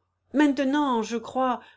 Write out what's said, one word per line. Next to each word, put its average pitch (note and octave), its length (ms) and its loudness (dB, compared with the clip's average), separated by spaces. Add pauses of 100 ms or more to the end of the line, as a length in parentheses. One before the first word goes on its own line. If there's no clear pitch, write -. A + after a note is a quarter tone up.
(340)
Maintenant, C4+ 680 2
je A#3 140 -4
crois, B3 440 -4 (160)